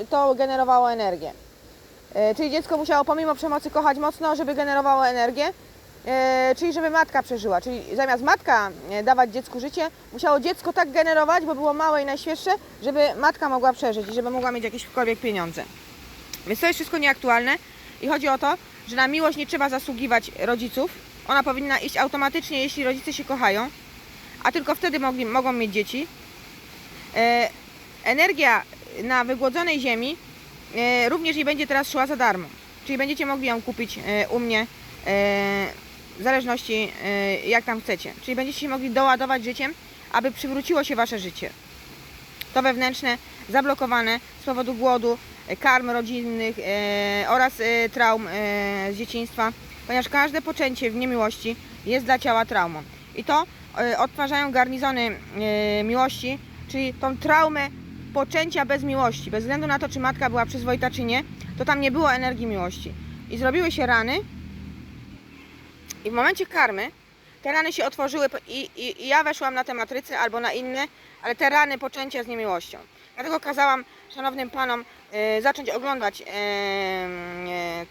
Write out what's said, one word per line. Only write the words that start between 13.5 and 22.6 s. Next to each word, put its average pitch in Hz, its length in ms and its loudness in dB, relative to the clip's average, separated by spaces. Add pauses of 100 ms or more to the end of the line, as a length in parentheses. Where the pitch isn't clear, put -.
mogła 254 240 4
przeżyć 220 360 -2
i 220 40 -8
żeby 240 160 -2
mogła 247 220 0
mieć 240 120 -4
jakiekolwiek 226 560 -2
pieniądze. 170 440 -2 (840)
Więc 208 120 -2
to 339 80 4
jest 339 100 2
wszystko 320 200 -4
nieaktualne 262 580 4 (460)
i - 60 -2
chodzi 294 200 2
o 269 100 4
to, 294 160 2 (340)
że 233 80 -8
na 262 120 6
miłość 311 300 2
nie 294 100 -4
trzeba 277 220 0
zasługiwać 254 680 0
rodziców. 240 520 0 (360)
Ona 269 160 4
powinna 277 360 0
iść - 180 -4
automatycznie, 277 680 0